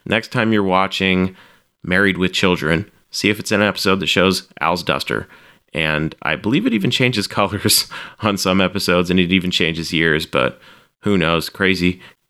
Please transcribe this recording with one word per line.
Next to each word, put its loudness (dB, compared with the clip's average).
Next -2
time 0
you're 2
watching 0
Married 0
with 0
Children, 0
see 0
if -2
it's -10
an 2
episode 0
that -4
shows 2
Al's -2
Duster. -4
And -2
I -2
believe -2
it 0
even -2
changes 0
<laughs> -
colors -2
on 0
some 2
episodes, 2
and 4
it 2
even 2
changes -2
years, 2
but -2
who 0
knows? 0
Crazy. 0